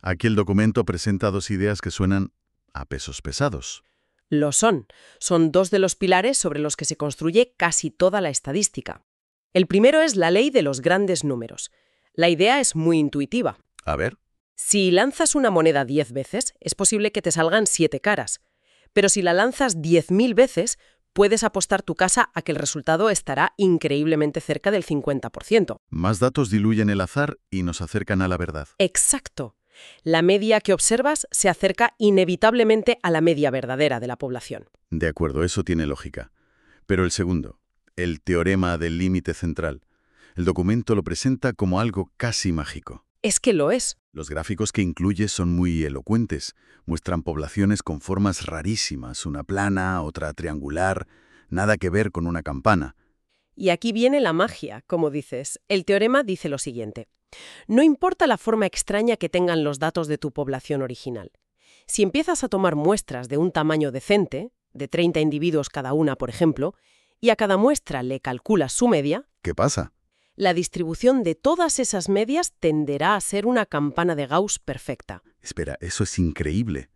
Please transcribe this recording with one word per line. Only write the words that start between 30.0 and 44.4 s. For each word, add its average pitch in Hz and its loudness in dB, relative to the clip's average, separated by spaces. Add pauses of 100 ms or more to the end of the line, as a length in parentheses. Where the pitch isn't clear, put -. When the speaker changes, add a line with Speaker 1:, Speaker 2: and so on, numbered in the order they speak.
Speaker 2:
La 160 2
media 208 4
que 196 2
observas 247 0
se - 0
acerca 196 0
inevitablemente 220 4
a 175 0
la 160 2
media 147 4
verdadera 131 -2
de 123 -8
la 123 -8
población. 127 -10 (220)
Speaker 1:
De 82 -2
acuerdo, 78 -2
eso 90 -2
tiene 82 0
lógica. 65 -10 (520)
Pero 92 2
el 87 0
segundo, 90 -2 (380)
el 87 -4
teorema 90 0
del 82 -4
límite 92 0
central, 82 -6 (560)
el 90 -2
documento 98 0
lo 101 0
presenta 123 -2
como 92 0
algo 98 -4
casi 107 -2
mágico. - -8 (160)
Speaker 2:
Es - 0
que 226 2
lo 147 0
es. 240 -4 (160)
Speaker 1:
Los 76 -12
gráficos 85 -4